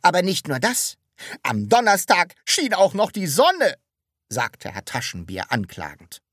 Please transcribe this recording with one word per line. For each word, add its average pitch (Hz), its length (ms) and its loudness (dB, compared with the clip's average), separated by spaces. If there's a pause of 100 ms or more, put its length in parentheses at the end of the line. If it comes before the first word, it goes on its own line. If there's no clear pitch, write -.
Aber 180 200 4
nicht 185 260 -2
nur 135 120 -2
das. - 380 -2 (460)
Am 107 260 -4
Donnerstag 202 640 4 (120)
schien 269 280 -2
auch 190 200 4
noch 214 180 0
die 190 160 -6
Sonne, 254 500 2 (520)
sagte 113 420 -6
Herr 95 140 -10
Taschenbier 92 640 -8
anklagend. 90 720 -8 (120)